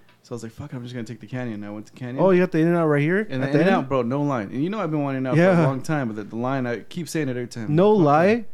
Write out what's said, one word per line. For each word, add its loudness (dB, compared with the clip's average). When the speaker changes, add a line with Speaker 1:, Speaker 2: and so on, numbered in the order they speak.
Speaker 1:
So -18
I -8
was -12
like, -12
"Fuck, -14
I'm -10
just -12
gonna -8
take -12
the -16
Canyon." -8
I -10
went -12
to -20
Canyon. -6
Speaker 2:
Oh, 6
you 4
got 0
the 0
In-N-Out 2
right 2
here 0
Speaker 1:
And -4
Speaker 2:
at -2
Speaker 1:
the 4
Speaker 2:
the 4
Speaker 1:
In-N-Out, 4
Speaker 2:
end? -6
Speaker 1:
bro, 2
no -2
line. -2
And -2
you -2
know -4
I've -4
been -2
wanting -2
out 0
for 6
a 6
Speaker 2:
Yeah. 4
Speaker 1:
long -2
time, -2
but -8
the, -8
the -12
line, -2
I -4
keep -10
saying -2
it -4
every -6
time. -6
Speaker 2:
No 6
Speaker 1:
Fuck 6
Speaker 2:
lie, 6
Speaker 1:
it. 2